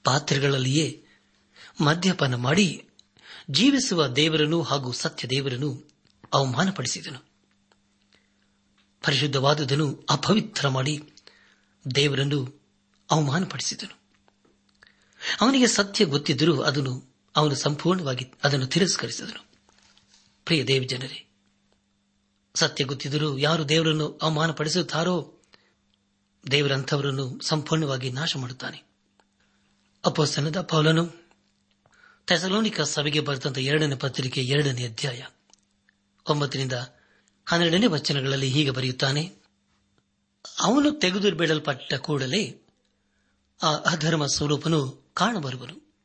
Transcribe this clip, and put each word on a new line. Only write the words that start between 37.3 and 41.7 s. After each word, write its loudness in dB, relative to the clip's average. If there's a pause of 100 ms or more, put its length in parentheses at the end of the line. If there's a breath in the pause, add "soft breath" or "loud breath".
ಹನ್ನೆರಡನೇ 2
ವಚನಗಳಲ್ಲಿ 0
ಹೀಗೆ 2
ಬರೆಯುತ್ತಾನೆ, -2 (1200)
"ಅವನು 4
ತೆಗೆದು 0
ಬಿಡಲ್ಪಟ್ಟ -2